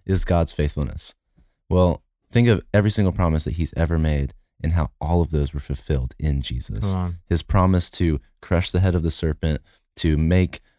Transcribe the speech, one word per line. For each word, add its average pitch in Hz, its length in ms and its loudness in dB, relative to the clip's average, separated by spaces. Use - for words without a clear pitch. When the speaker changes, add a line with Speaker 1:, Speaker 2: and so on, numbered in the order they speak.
Speaker 1:
is 95 180 0
God's 85 300 0
faithfulness? 73 640 -4
Well, 90 320 2
think 120 160 4
of 110 160 4
every 104 180 4
single 98 200 2
promise 80 320 0
that 64 120 -6
he's 80 200 -4
ever 82 240 0
made 76 340 0
and 80 80 0
how 82 200 0
all 85 200 2
of 78 100 -2
those 73 220 -2
were 76 60 -6
fulfilled 67 580 -4
in 71 240 -2
Jesus. 98 520 -6
Speaker 2:
Come 92 80 -2
on. 87 240 -6
Speaker 1:
His 85 180 0
promise 92 480 2
to 80 300 0
crush 87 300 -2
the 87 80 0
head 92 160 2
of 85 80 0
the 82 80 0
serpent, 78 500 -2
to 78 200 0
make 82 440 2